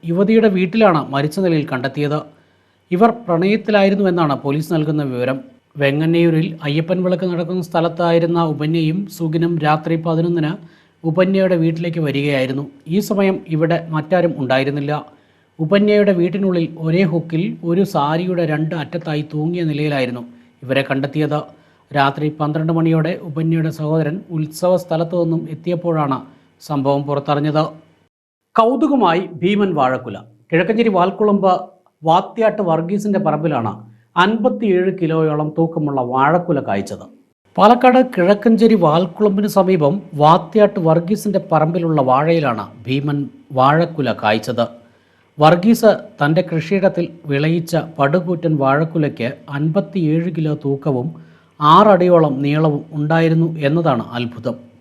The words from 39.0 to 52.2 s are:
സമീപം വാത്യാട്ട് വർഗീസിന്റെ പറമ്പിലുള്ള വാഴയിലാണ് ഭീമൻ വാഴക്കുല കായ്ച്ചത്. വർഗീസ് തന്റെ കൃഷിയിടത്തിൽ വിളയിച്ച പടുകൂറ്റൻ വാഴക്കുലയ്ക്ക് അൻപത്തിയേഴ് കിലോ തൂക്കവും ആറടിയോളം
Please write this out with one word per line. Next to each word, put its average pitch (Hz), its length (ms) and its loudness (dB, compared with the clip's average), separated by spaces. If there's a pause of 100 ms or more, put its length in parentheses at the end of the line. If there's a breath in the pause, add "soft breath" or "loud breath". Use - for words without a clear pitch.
സമീപം 180 380 4 (280)
വാത്യാട്ട് 185 640 4
വർഗീസിന്റെ 185 540 0 (100)
പറമ്പിലുള്ള 160 600 0
വാഴയിലാണ് 139 540 2 (220)
ഭീമൻ 143 320 -2 (400)
വാഴക്കുല 151 500 2 (140)
കായ്ച്ചത്. 113 420 0 (760 soft breath)
വർഗീസ് 202 500 6 (300)
തന്റെ 160 300 2
കൃഷിയിടത്തിൽ 175 540 0 (260)
വിളയിച്ച 165 440 0 (220)
പടുകൂറ്റൻ 165 640 0
വാഴക്കുലയ്ക്ക് 139 680 0 (280)
അൻപത്തിയേഴ് 160 800 -2
കിലോ 151 260 -2
തൂക്കവും 139 460 -2 (640 loud breath)
ആറടിയോളം 175 600 6 (120)